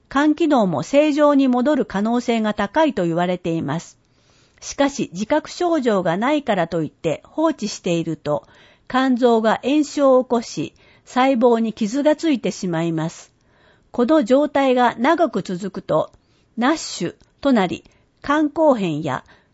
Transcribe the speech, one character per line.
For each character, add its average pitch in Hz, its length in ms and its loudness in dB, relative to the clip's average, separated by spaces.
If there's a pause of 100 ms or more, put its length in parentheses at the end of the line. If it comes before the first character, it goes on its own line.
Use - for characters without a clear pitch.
肝 294 260 2
機 330 120 0
能 247 200 4
も 147 160 -2
正 302 280 2
常 294 220 4
に 269 160 4
戻 254 260 2
る 254 100 0
可 196 160 -4
能 233 200 0
性 233 180 -2
が 214 140 -2
高 294 320 0
い 269 80 0
と 185 120 -2
言 165 100 0
わ 175 100 0
れ 180 120 -2
て 175 120 -6
い 165 120 -2
ま 147 180 -4
す。 - 180 -20 (640)
し - 140 -14
か 285 140 0
し、 - 220 -8
自 190 140 -6
覚 311 240 -2
症 330 320 -2
状 214 220 0
が 170 120 -2
な 240 160 -2
い 302 120 0
か 214 120 -2
ら 165 120 -2
と 165 160 -4
い 143 40 -6
っ - 40 -10
て - 340 -6
放 311 200 -4
置 302 220 -2
し - 140 -10
て 180 120 -2
い 165 100 -2
る 160 120 -6
と、 147 320 -6 (400)
肝 254 300 0
臓 233 240 4
が 214 220 0
炎 294 200 0
症 277 340 2
を 254 60 2
起 - 60 -8
こ 240 120 0
し、 - 340 -8 (280)
細 262 300 0
胞 240 240 4
に 226 160 -2
傷 233 300 -4
が 302 120 4
つ 320 160 -2
い 240 80 0
て 190 120 -4
し - 180 -6
ま 165 140 -2
い 170 100 -2
ま 160 160 -4
す。 - 240 -20 (580)
こ 240 140 -2
の 311 180 4
状 269 240 2
態 269 280 2
が 247 220 2
長 294 320 2
く 202 120 -4
続 185 300 -8
く 190 100 -12
と、 - 300 0 (460)
ナ 247 160 0
ッ 311 40 -4
シ - 300 -8
ュ - 80 -10 (260)
と 277 100 0
な 208 140 2
り、 - 180 -6 (380)
肝 294 280 0
硬 302 260 2
変 165 260 -4
や 135 220 -6 (300)